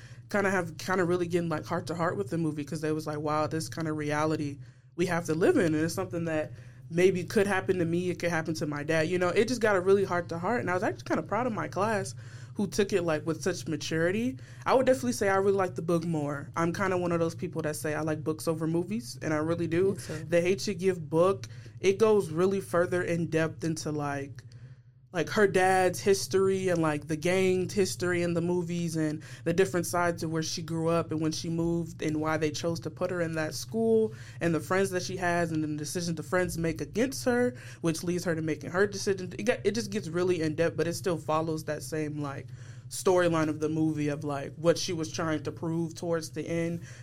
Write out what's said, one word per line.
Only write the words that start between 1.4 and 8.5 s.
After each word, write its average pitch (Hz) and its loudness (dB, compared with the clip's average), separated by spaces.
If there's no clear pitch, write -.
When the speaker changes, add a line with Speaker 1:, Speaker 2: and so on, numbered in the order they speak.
Speaker 1:
like, 156 -4
heart 170 -2
to 160 -2
heart 170 0
with 202 -4
the 165 -2
movie 151 -2
'cause 151 -6
they 156 0
was 156 -2
like, 151 -4
"Wow, 151 0
this 160 -4
kinda 160 -4
reality 151 -2
we 170 0
have 170 -2
to 156 2
live 269 4
in." 165 4
And 156 2
it's 165 -2
something 180 -4
that 156 -2
maybe 180 4
could 196 2
happen 190 0
to 170 2
me, 175 0
it 170 -2
could 170 -2
happen 160 -2